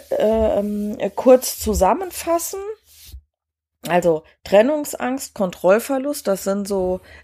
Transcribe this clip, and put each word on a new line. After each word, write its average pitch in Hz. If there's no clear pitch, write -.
ähm, 208
kurz -
zusammenfassen. 330
Also 165
Trennungsangst, 262
Kontrollverlust, 233
das 196
sind 196
so 185